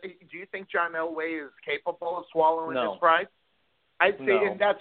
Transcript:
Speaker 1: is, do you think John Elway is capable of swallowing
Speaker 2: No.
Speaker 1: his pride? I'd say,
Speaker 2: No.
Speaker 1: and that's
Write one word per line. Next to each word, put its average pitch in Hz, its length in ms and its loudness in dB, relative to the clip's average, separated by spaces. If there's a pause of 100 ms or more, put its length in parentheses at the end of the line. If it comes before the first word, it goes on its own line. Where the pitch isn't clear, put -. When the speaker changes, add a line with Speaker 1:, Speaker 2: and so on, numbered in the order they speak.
Speaker 1:
is, 185 100 -14 (180)
do 165 80 -14
you 190 120 -14
think 190 200 -12
John 170 220 0
Elway 160 520 -6
is 135 60 -16 (160)
capable 170 500 -6
of - 160 -8
swallowing 165 420 2
Speaker 2:
No. 110 180 0
Speaker 1:
his - 80 -14
pride? 175 260 4 (720)
I'd 185 180 4
say, 135 80 -12
Speaker 2:
No. 104 200 4
Speaker 1:
and 95 140 -4
that's 101 200 2